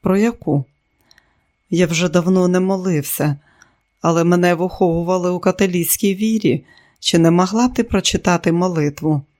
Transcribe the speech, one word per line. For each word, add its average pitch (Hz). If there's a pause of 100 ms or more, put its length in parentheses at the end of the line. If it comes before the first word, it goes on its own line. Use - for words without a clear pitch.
«Про 190
яку?» 185 (1040)
«Я 175
вже 170
давно 180
не 180
молився, 180 (640)
але 170
мене 175
виховували 175
у 180
католицькій 190
вірі. 208 (360)
Чи -
не 165
могла 185
б 254
ти 233
прочитати 175
молитву?» 156 (180)